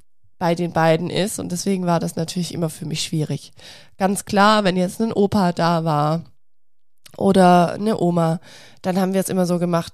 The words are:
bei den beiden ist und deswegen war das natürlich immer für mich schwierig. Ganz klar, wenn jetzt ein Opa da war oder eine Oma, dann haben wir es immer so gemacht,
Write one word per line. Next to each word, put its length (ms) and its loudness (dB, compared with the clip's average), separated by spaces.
bei 160 0
den 180 -4
beiden 380 2
ist 280 -4
und 140 -8
deswegen 340 -4
war 140 0
das 160 -6
natürlich 360 -6
immer 160 -4
für 180 -10
mich 160 -6
schwierig. 500 -6
Ganz 260 -2
klar, 400 2
wenn 120 2
jetzt 240 -2
ein 120 -2
Opa 400 0
da 320 0
war 400 0
oder 580 6
eine 260 -2
Oma, 400 0
dann 180 -2
haben 140 0
wir 60 2
es 80 -4
immer 180 0
so 120 0
gemacht, 360 -2